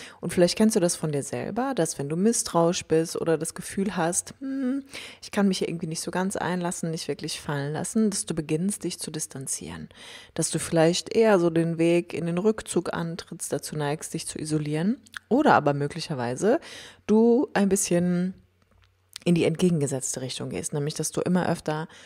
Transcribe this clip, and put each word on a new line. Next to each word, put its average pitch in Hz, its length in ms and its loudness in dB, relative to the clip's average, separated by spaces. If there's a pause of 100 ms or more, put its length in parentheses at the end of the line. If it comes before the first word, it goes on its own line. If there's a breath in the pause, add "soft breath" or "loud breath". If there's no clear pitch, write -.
(200 loud breath)
Und - 140 -6
vielleicht 175 240 4
kennst 220 180 4
du 196 60 2
das 175 160 2
von 156 160 -4
dir 139 100 -2
selber, 214 520 -4
dass 165 220 0
wenn 143 120 -6
du 160 80 -4
misstrauisch 175 680 2
bist 160 380 0
oder 160 160 2
das 160 160 -6
Gefühl 190 420 -4
hast, 170 440 -2
„Hm, 269 440 -4 (380 loud breath)
ich - 100 -16
kann 202 160 2
mich 185 120 2
hier - 100 -2
irgendwie 170 180 -6
nicht 160 140 -6
so 170 100 -8
ganz 185 240 -2
einlassen, 175 560 -4
nicht 160 160 -6
wirklich 147 320 -6
fallen 143 320 -4
lassen“, 208 380 0
dass 185 160 -4
du - 80 -4
beginnst, 160 500 -2
dich 180 160 -6
zu - 120 -10
distanzieren. 135 760 -8 (460 loud breath)
Dass - 160 -2
du 160 100 -2
vielleicht 165 560 2
eher 220 240 6
so 170 100 4
den 165 280 2
Weg 170 360 2
in 170 120 -4
den 170 140 -2
Rückzug 214 540 0
antrittst, 165 600 -8
dazu 143 240 -4
neigst, 147 360 -4
dich - 140 -8
zu - 120 -8
isolieren 156 580 0 (320)
oder 262 240 6
aber 143 200 6
möglicherweise 143 840 0 (480 loud breath)
du 233 460 6
ein 196 160 2
bisschen 180 640 2 (880)
in 170 120 4
die 160 100 4
entgegengesetzte 147 760 2
Richtung - 280 -6
gehst, 123 240 -6
nämlich 147 200 -2
dass - 180 -4
du - 100 -4
immer 180 260 2
öfter 156 400 -2 (180 loud breath)